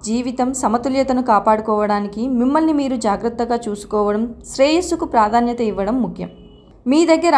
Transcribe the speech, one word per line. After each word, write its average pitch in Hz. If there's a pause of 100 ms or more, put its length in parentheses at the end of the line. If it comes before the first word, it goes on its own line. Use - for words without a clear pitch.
జీవితం 247
సమతుల్యతను 262
కాపాడుకోవడానికి 208
మిమ్మల్ని 277
మీరు 269
జాగ్రత్తగా 226
చూసుకోవడం, 208 (120)
శ్రేయస్సుకు 330
ప్రాధాన్యత 233
ఇవ్వడం 208
ముఖ్యం. 180 (560)
మీ 277
దగ్గర 320